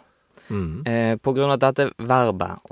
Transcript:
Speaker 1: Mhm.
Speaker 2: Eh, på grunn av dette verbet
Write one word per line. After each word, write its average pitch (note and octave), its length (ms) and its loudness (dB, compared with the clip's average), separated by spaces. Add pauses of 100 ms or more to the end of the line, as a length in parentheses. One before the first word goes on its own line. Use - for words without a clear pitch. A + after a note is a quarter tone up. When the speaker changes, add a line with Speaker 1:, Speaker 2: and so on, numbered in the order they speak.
(500)
Speaker 1:
Mhm. F#2 380 -4
Speaker 2:
Eh, A2+ 300 0
på C3+ 200 -2
grunn C#3 160 2
av C3 80 0
dette C3+ 340 2
verbet G#2+ 760 0